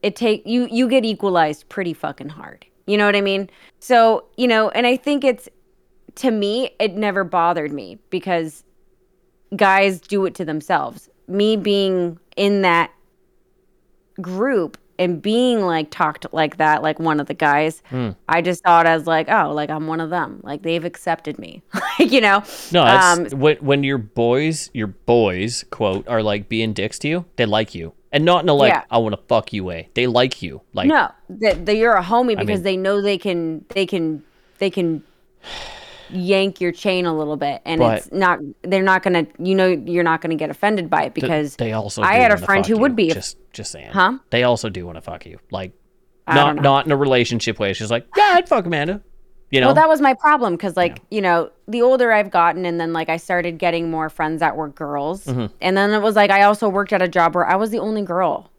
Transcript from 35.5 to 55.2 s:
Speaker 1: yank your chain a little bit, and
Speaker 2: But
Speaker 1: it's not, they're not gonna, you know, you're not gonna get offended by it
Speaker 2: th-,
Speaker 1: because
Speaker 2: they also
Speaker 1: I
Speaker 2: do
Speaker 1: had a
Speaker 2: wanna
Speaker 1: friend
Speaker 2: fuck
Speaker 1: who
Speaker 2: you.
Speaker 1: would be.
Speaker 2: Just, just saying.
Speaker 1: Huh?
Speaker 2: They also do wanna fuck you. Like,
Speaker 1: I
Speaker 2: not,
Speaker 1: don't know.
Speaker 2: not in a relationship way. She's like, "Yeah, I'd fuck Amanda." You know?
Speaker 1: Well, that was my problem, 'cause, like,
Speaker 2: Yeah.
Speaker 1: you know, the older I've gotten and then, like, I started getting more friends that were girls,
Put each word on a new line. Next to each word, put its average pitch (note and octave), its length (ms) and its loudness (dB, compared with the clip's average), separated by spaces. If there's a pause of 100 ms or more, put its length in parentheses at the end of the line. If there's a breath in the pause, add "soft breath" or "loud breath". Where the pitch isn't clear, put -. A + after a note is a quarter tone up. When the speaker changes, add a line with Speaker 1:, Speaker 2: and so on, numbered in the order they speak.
Speaker 1:
yank F#3+ 500 -2
your F3 100 0
chain F3+ 360 -2
a D#3+ 100 -2
little D3+ 200 -4
bit, C#3+ 280 -6
and D#3+ 160 -4
Speaker 2:
But A2+ 180 2
Speaker 1:
it's - 140 -12
not, F3+ 260 2 (240)
they're F#3+ 200 0
not F#3+ 200 2
gonna, F3 240 0 (120)
you F#3 160 0
know, F#3+ 140 4
you're E3+ 360 -2
not E3 160 0
gonna E3 160 -4
get D3+ 140 -6
offended G3 380 -2
by D#3+ 160 2
it C3 100 -8
Speaker 2:
th-, D3 80 -4
Speaker 1:
because D3+ 340 -2
Speaker 2:
they A2+ 160 -4
also G#2 300 -6
Speaker 1:
I G3 140 2
Speaker 2:
do B3 60 6
Speaker 1:
had A3+ 80 4
a G3+ 40 6
Speaker 2:
wanna F3+ 120 -4
Speaker 1:
friend G3 180 2
Speaker 2:
fuck G3 40 -4
Speaker 1:
who A3+ 80 2
Speaker 2:
you. G#3+ 60 0
Speaker 1:
would C4 140 2
be. F#3 140 2
Speaker 2:
Just, - 280 -6 (140)
just - 200 -14
saying. - 200 -18
Speaker 1:
Huh? G3 260 2 (120)
Speaker 2:
They A#2+ 140 2
also A#2+ 240 0
do F2+ 180 -10
wanna E2 140 -14
fuck E2 260 -14
you. E2 120 -20 (120)
Like, F#2+ 220 -10 (540)
Speaker 1:
I D#3+ 80 0
Speaker 2:
not, C#3+ 120 6
Speaker 1:
don't D3 100 0
know. D3 60 -4
Speaker 2:
not C#3 240 4
in D3+ 60 0
a C#3 40 2
relationship A#2+ 640 0
way. G2 140 -2
She's G#2+ 180 -6
like, A#2 160 -2 (100)
"Yeah, G4+ 180 6
I'd F4+ 140 2
fuck G#3+ 180 0
Amanda." E3+ 340 -4 (500)
You C3+ 100 4
know? B3 80 6
Speaker 1:
Well, C4+ 80 4
that D#4 120 6
was D#4 120 4
my C4+ 140 4
problem, B3 440 2
'cause, F3+ 180 -6
like, F3 220 0
Speaker 2:
Yeah. - 180 -10
Speaker 1:
you G#3 60 -2
know, E3+ 280 2 (180)
the A#3 120 -4
older B3 320 4
I've G#3 200 2
gotten F3 340 2
and E3+ 140 -4
then, E3 120 -4
like, E3 160 -4
I E3 80 -2
started E3+ 420 -4
getting E3+ 340 -2
more D#3+ 180 -4
friends D#3+ 300 -4
that D3+ 160 0
were D#3 120 -6
girls, D3 560 -8